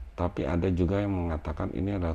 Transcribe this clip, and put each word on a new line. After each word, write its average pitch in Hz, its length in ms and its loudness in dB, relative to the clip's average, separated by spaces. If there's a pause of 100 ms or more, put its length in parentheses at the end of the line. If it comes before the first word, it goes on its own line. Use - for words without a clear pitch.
(140)
tapi 90 320 -2
ada 85 240 2
juga 90 320 4
yang 101 160 0
mengatakan 80 560 -2
ini 98 240 -2
adalah 85 180 0